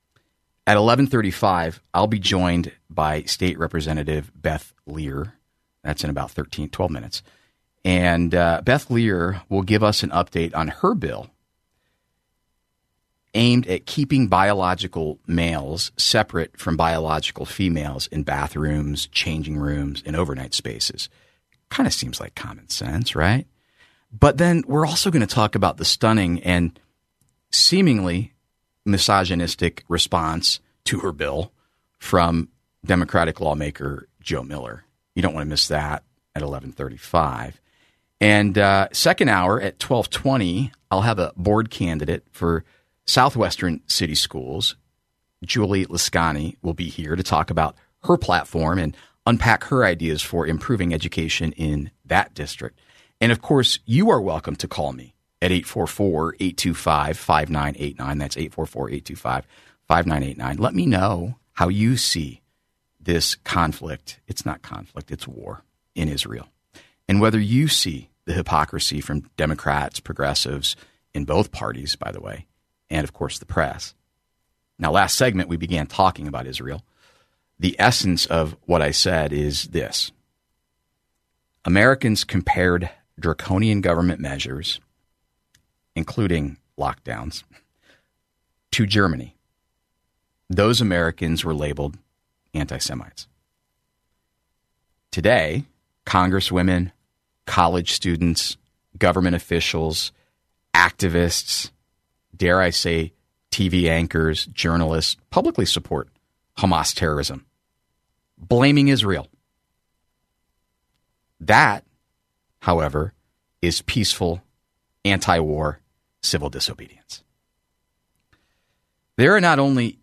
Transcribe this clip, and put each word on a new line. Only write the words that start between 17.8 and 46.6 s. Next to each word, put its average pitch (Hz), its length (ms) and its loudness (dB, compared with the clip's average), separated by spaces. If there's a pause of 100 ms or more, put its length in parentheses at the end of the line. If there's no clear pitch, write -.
in 76 140 -6
bathrooms, 73 840 -2
changing 78 500 -4
rooms, 71 480 -4
and 78 100 -8
overnight 69 380 -4
spaces. - 560 -6 (640)
Kinda 254 200 0
seems - 300 -6
like - 140 -12
common - 340 -14
sense, - 480 -4
right? 101 300 2 (680)
But 143 240 6
then 170 300 4
we're 151 200 2
also 170 240 0
gonna 131 160 4
talk 107 280 2
about 95 240 2
the 82 80 -6
stunning 98 560 2
and 87 360 0 (720)
seemingly 110 840 4 (500)
misogynistic 92 1040 2
response 82 720 0 (240)
to - 140 -2
her 98 120 -2
bill 73 420 -4 (460)
from 85 520 2 (340)
Democratic 85 560 2
lawmaker 73 680 -4 (120)
Joe 67 220 -6
Miller. 64 420 -12 (300)
You 90 80 0
don't 82 100 0
wanna 76 140 -6
miss 76 220 0
that 76 360 -4 (300)
at 73 80 -6
eleven 67 280 -8
thirty-five. 65 920 -4 (580)
And, 104 380 4
uh, 98 340 4
second - 380 2
hour 92 280 2
at 95 200 -6
twelve 120 320 -2
twenty, 120 600 -2 (200)
I'll 95 100 2
have 113 180 2
a 82 160 -2
board 104 360 2
candidate 78 600 -4
for 82 360 -2 (380)
Southwestern 98 840 2
City 76 260 -2
Schools. 73 600 -4 (680)
Julie 98 420 0
Lascani 82 760 0